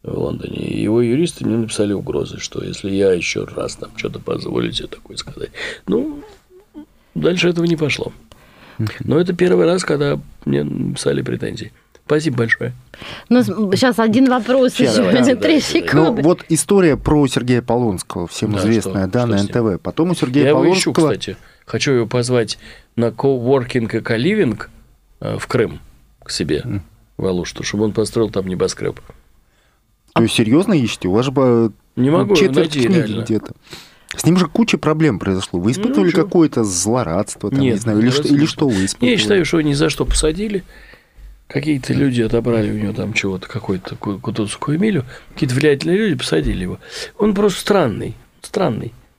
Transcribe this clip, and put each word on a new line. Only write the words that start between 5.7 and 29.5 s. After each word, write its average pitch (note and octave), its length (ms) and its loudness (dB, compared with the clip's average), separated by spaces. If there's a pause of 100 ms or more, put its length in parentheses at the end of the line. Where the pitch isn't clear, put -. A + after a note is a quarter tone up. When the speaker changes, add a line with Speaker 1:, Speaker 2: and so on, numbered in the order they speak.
Speaker 1:
Ну, C#4+ 360 -2 (920)
дальше E3+ 360 0
этого E3+ 160 0
не E3+ 100 2
пошло. C#3+ 360 -4 (680)
Speaker 2:
Мгм. A2 120 -2 (140)
Speaker 1:
Но C3+ 160 2
это F3+ 140 0
первый F3+ 320 4
раз, F3+ 180 0
когда C#3+ 340 0 (280)
мне D2 180 0
написали G1+ 580 -4
претензии. - 500 -6 (340)
Спасибо D3+ 300 0
большое. A#2+ 360 -2 (560)
Speaker 3:
Ну, B3 140 6
с-, G3 380 0
щас B3 180 4
один A3+ 320 4
вопрос B3+ 440 2
Speaker 2:
Щас, B3 180 2
Speaker 3:
ещё. G3+ 180 4
Speaker 2:
давайте, B3 240 4
Speaker 3:
<laughs> - 0 -
Три - 0 -
Speaker 1:
давайте, F#3+ 60 -4
давайте. D4 200 4 (300)
Speaker 3:
секунды. - 60 4
Speaker 2:
Ну, C#3 260 4
вот E3+ 280 4
история E3 460 4
про D3 300 2
Сергея B2 360 0
Полонского, G#2+ 680 -2
всем - 240 -4
Speaker 1:
Да, G2+ 80 0
Speaker 2:
известная, G2 480 0
Speaker 1:
что, F#2+ 40 -4
Speaker 2:
да, B2 100 2
Speaker 1:
что A#2+ 100 0
Speaker 2:
на G2+ 60 2
Speaker 1:
с - 20 2
ним? G2+ 80 0
Speaker 2:
Н - 40 -8
Т A#2+ 100 0
В. G2 160 0
Потом D#3+ 320 -2
у E3+ 40 0
Сергея C#3+ 300 2
Speaker 1:
Я C#3 60 4
его C3+ 100 4 (120)
ищу, F3+ 200 0
Speaker 2:
Полонского D#3 240 4
Speaker 1:
кстати. - 200 -10 (280)
Хочу - 280 -2
его A#2 140 2
позвать A#2+ 540 -2 (340)
на A#2 160 2
коворкинг B2 840 0
и G#2+ 40 0
коливинг, B2+ 680 0 (500)
э, - 160 -6
в - 120 -8
Крым F2+ 320 0 (420)
к - 80 -18
себе, D2+ 340 -2
Speaker 2:
Мгм. F#2+ 180 -6 (340)
Speaker 1:
в - 100 -4
Алушту, F2+ 380 -4
чтобы G#2 220 -2
он G2+ 60 -2
построил G#2+ 380 0
там F#2+ 160 -4
небоскрёб. F#2 540 -4 (1120)